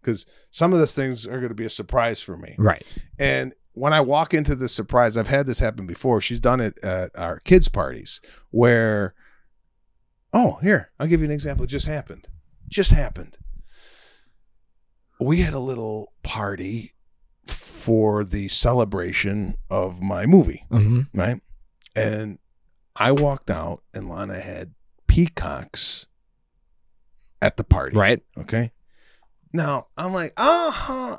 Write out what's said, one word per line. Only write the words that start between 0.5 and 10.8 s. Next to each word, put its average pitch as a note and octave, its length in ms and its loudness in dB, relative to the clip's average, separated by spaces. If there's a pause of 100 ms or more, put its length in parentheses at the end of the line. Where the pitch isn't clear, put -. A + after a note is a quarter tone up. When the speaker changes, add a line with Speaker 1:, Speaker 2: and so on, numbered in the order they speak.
Speaker 1:
some F3 220 2
of F3 60 4
those D#3 160 2
things B2+ 320 -4
are B2+ 140 -8
gonna A#2+ 140 -6
be A2 120 -8
a - 40 -6
surprise A#2 500 0
for E2+ 180 -12
me. - 180 -16
Speaker 2:
Right. G#2 300 2 (320)
Speaker 1:
And C3 340 0 (200)
when C#3 200 0
I D3+ 80 6
walk D3 340 2
into D3 220 0
the B2+ 120 -4
surprise, A#2 480 2
I've A2+ 120 -2
had C#3 180 0
this B2 140 -2
happen A2 260 -2
before. A2 340 0
She's A#2 200 -4
done B2+ 200 2
it G#2+ 220 -2
at F#2 340 -4
our F2 240 -6
kids' F3+ 280 4
parties C2 520 -4 (300)
where, A2+ 640 2 (1160)
oh, G3+ 280 4
here, F#3 380 2